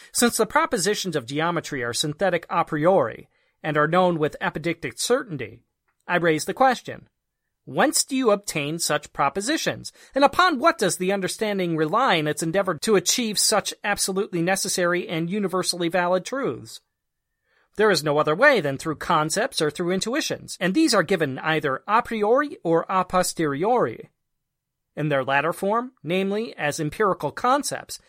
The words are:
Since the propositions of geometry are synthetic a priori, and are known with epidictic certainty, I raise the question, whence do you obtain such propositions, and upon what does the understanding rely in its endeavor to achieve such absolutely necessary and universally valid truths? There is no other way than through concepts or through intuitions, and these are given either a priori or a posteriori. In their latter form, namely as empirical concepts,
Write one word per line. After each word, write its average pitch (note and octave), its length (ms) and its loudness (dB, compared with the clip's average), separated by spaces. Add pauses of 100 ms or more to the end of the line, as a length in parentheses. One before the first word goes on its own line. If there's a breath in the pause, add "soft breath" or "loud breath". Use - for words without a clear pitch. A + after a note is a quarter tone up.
(120 loud breath)
Since - 260 2
the A3+ 80 2
propositions G#3 680 0
of C3 120 -4
geometry D3 580 -4
are A#2+ 80 -2
synthetic E3+ 560 -2
a E3+ 160 0
priori, D#3 640 0 (340)
and D3+ 140 -2
are D3+ 100 4
known F3 320 4
with D3 220 0
epidictic D3+ 580 -4
certainty, D#3 640 -4 (460)
I F3 80 2
raise E3 300 2
the F#3+ 80 -4
question, - 540 0 (560)
whence F#3+ 380 0
do C4+ 140 -4
you B3+ 160 4
obtain E3 480 -2
such - 320 -4
propositions, D#3+ 800 -2 (240 soft breath)
and C4+ 80 4
upon D#4+ 340 4
what D#4 200 2
does F#3 180 0
the F#3 160 0
understanding F#3+ 640 -2
rely G3 380 2
in D#3 120 0
its D3+ 160 -2
endeavor F3+ 360 0
to G#3+ 180 2
achieve G#3+ 420 0
such - 340 0 (120)
absolutely F#3+ 580 -2
necessary F3+ 640 0
and E3+ 220 -4
universally F3+ 580 -2
valid F3+ 360 0
truths? C3+ 560 -6 (960)
There G#3+ 160 6
is D3 100 2
no D3+ 160 2
other D3+ 160 2
way B3 260 6
than C3+ 180 -2
through D#3+ 180 -6
concepts D#3 680 0
or D3+ 80 2
through E3+ 220 -2
intuitions, F#3+ 680 -4
and F#3+ 140 0
these D#4+ 180 4
are G3 120 4
given D3+ 340 0
either D3+ 480 -2
a A3 160 2
priori A#3 640 0
or E3 240 2
a F#3 160 2
posteriori. F3 1080 0 (840)
In D3+ 120 -2
their C3+ 140 0
latter C#3 300 2
form, A3+ 400 -2 (100)
namely G3 540 -2
as D3 240 -4
empirical D#3+ 500 0
concepts, - 800 -2